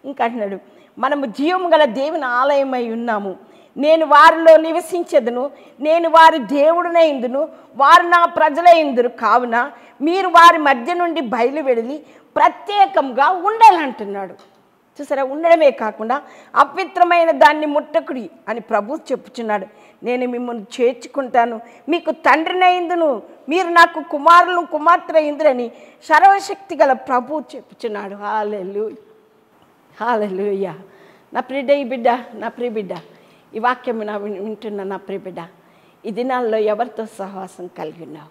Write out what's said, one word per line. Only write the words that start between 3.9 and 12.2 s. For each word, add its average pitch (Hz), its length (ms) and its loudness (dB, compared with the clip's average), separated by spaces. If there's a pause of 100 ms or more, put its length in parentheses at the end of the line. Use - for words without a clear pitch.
వారిలో 320 500 6
నివసించెదను, 311 960 -2 (300)
నేను 330 300 0
వారి 320 280 6
దేవుడినై 330 720 2
ఇందును, 269 400 -4 (280)
వారు 302 260 6
నా 349 220 4
ప్రజలై 330 560 4
ఇందురు, 247 280 -2
కావున 240 640 -2 (280)
మీరు 359 280 -2
వారి 339 300 8
మధ్య 277 360 0
నుండి 339 260 -2
బయలువెడలి 254 840 -4 (340)